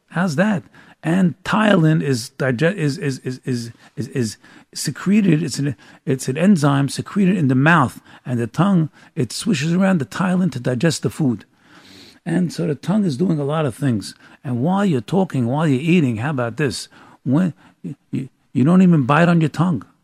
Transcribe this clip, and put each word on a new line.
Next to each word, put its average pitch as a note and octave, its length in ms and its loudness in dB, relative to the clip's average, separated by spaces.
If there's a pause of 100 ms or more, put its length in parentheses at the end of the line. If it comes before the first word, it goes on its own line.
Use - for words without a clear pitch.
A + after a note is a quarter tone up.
(120)
How's E3 260 -2
that? F#3+ 260 0 (400)
And F3 400 0
ptyalin E3+ 580 2
is C3 360 -2
dige-, C#3+ 380 0
is, D3 220 -2
is, C3 220 -6
is, B2+ 260 -8
is, A#2+ 260 -6 (240)
is, A2 140 -8
is A#2 280 -4 (360)
secreted. F3+ 680 0
It's D#3 180 -6
an, C#3+ 160 -2 (300)
it's C3 220 -2
an C3+ 100 -4
enzyme C#3+ 520 4
secreted F#3+ 480 0
in D3 100 2
the C3 80 4
mouth, C#3+ 460 2 (240)
and B2+ 140 -4
the A#2 80 -2
tongue, E3+ 420 2 (260)
it B2+ 160 -4
swishes E3 420 -2
around F#3+ 260 2
the B2+ 60 -4
ptyalin F#3 460 -2
to B2 80 -8
digest B2+ 440 -2
the B2 60 0
food. A#2 360 -2 (800)
And E3+ 260 -2
so E3+ 160 -4
the D3 80 -2
tongue G3 300 -2
is C3+ 120 -2
doing E3 220 0
a C#3 60 -4
lot D#3 200 -2
of B2+ 100 -2
things. A#2+ 380 -2 (300)
And A#2+ 180 -4
while F#3 220 0
you're D#3+ 160 2
talking, D3+ 460 -2
while D3 220 0
you're C3 120 2
eating, D3+ 380 2
how C3 140 -4
about A#2+ 260 -4
this? C#3 320 -4 (340)
When D#3 300 0 (300)
you, D#3+ 120 -12 (160)
you, C3+ 180 -6 (220)
you B2 120 2
don't F3+ 180 6
even E3 240 4
bite D#3 240 4
on E3+ 120 4
your D3+ 80 2
tongue D#3 360 -2 (180)